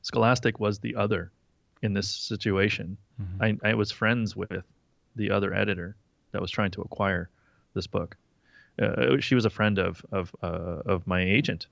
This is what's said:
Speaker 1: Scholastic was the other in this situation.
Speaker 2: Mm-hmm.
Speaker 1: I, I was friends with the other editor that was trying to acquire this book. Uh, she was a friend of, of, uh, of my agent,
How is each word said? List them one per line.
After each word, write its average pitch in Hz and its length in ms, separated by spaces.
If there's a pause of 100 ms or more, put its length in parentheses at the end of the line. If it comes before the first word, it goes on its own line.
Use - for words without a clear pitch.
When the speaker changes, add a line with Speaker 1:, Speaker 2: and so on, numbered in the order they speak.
Speaker 1:
Scholastic 117 580
was 104 200
the - 160
other 101 360 (500)
in 104 120
this 98 160
situation. 101 880 (240)
Speaker 2:
Mm-hmm. 95 220 (220)
Speaker 1:
I, 107 60
I - 20
was 107 180
friends 110 440
with 95 280 (520)
the 104 160
other 98 220
editor 98 420 (360)
that 98 100
was 92 100
trying 101 200
to - 100
acquire 87 480 (440)
this - 140
book. 87 280 (680)
Uh, 127 380
she 135 160
was 113 100
a 107 40
friend 104 300
of, 90 320
of, 92 320
uh, 85 420
of 92 220
my 92 160
agent, 95 480